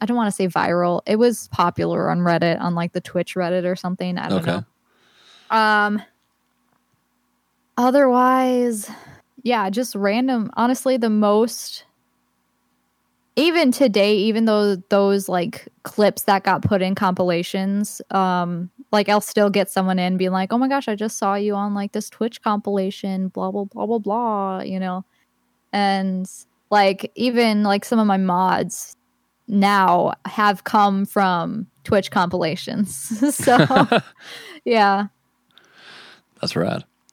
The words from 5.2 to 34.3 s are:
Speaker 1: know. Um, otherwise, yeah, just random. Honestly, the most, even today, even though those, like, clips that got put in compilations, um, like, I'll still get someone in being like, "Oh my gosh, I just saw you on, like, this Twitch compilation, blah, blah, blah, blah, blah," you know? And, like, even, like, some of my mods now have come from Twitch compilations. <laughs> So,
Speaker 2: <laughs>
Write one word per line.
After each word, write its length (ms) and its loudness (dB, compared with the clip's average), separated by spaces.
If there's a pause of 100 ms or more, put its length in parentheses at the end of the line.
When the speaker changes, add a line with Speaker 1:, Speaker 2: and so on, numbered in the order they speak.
Speaker 1:
know. 60 0
Um, 460 2 (1700)
otherwise, 1120 2 (520)
yeah, 280 0
just 240 -4
random. 600 0
Honestly, 420 0
the 140 0
most, 720 0 (1500)
even 360 2
today, 440 4
even 280 0
though 320 2 (140)
those, 380 2
like, 400 -4 (140)
clips 420 0
that 200 2
got 180 2
put 200 0
in 120 -2
compilations, 1160 -2
um, 600 -2 (220)
like, 160 2
I'll 120 2
still 300 0
get 200 0
someone 280 0
in 180 0
being 160 0
like, 200 -2
"Oh 60 0
my 100 0
gosh, 200 -2
I 60 -2
just 220 -6
saw 180 -2
you 200 -2
on, 200 -4
like, 180 -6
this 180 -8
Twitch 320 -6
compilation, 840 -4
blah, 220 -6
blah, 140 -6
blah, 220 -8
blah, 120 -2
blah," 640 -4
you 200 -8
know? 240 -6 (680)
And, 560 0 (420)
like, 440 2
even, 480 2
like, 220 2
some 140 0
of 80 4
my 100 2
mods 800 -2 (520)
now 640 4 (140)
have 380 0
come 420 2
from 600 -2 (180)
Twitch 260 0
compilations. 1200 -2
<laughs> 0 -
So, 240 2 (680)
Speaker 2:
<laughs> 400 -20